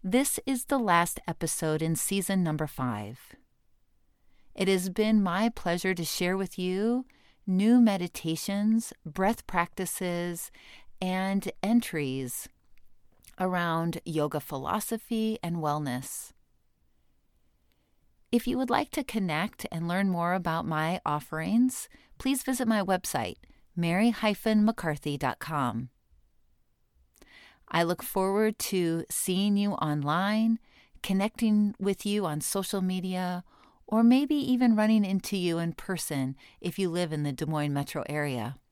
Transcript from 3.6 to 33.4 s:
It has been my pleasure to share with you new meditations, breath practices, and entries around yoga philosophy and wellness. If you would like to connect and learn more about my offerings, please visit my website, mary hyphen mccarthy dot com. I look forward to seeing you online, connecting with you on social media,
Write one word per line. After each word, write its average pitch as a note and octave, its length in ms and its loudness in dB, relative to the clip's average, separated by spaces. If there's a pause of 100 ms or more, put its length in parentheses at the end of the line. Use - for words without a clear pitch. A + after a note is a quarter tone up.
It F#3 140 0
has F#3+ 200 2
been G#3+ 320 4
my G3 280 2
pleasure F3+ 460 -2
to F3 100 -4
share F3+ 320 -2
with F#3+ 240 -6
you G#3 460 0 (380)
new G#3 360 6
meditations, G3+ 1120 0 (120)
breath F#3+ 440 0
practices, F3 1040 -4 (500)
and F#3+ 480 -2 (100)
entries D3 880 -2 (920)
around E3+ 640 0
yoga D#3 340 -2
philosophy A3 1040 -4
and E3+ 140 -4
wellness. D3 760 -4 (2000)
If A#3+ 160 2
you B3 120 0
would C4 120 0
like - 220 0
to D4 100 -4
connect F#3 680 -4
and E3 160 -4
learn F#3+ 200 2
more F3 260 0
about E3+ 320 -2
my D#3+ 380 0
offerings, E3+ 840 0 (280)
please C4 280 -2
visit C4 240 -2
my A3 120 2
website, E3+ 580 -2 (380)
mary F3 340 4
hyphen G#3+ 540 2
mccarthy D3+ 520 0
dot C#3 220 -2
com. B2+ 500 -2 (1800)
I E3+ 160 2
look E3+ 180 -2
forward G3 560 0
to E3 500 0
seeing G3+ 480 2
you G3+ 180 2
online, F#3 840 0 (420)
connecting G#3 800 2
with F#3+ 260 -2
you G3+ 220 0
on D3+ 140 -2
social G3 420 -2
media, F#3 600 -4 (420)